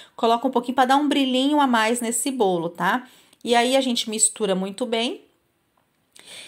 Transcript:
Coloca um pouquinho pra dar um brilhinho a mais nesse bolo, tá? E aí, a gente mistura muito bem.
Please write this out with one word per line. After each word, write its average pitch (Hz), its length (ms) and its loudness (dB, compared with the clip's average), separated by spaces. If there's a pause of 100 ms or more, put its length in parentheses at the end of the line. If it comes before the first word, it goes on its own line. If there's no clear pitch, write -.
(160)
Coloca 233 320 2
um 262 40 -4
pouquinho 247 240 -2
pra 254 100 4
dar 269 120 4
um 294 100 0
brilhinho 277 540 2
a 269 60 2
mais 233 340 0
nesse 240 300 -4
bolo, 185 380 0
tá? 196 380 -2 (360)
E 233 100 0
aí, 254 240 4
a 269 40 2
gente 240 280 -2
mistura 214 460 -2
muito 196 320 -4
bem. 240 340 -4 (1300)